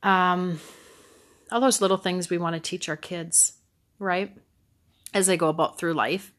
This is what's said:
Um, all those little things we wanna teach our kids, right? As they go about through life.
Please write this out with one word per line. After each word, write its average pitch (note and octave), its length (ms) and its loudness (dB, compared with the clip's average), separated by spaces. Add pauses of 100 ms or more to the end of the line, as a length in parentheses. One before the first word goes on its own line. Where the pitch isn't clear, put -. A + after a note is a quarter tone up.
Um, F3+ 560 2 (920)
all A#3 100 0
those B3+ 200 2
little F#3+ 160 2
things F3+ 320 -4
we F3 80 -2
wanna E3 220 -2
teach F3 300 -8
our D#3 60 -4
kids, - 580 -2 (460)
right? F#3+ 360 -2 (800)
As F#3+ 140 2
they F#3 100 4
go E3 120 2
about D#3+ 280 0
through E3 160 -2
life. D3 460 -2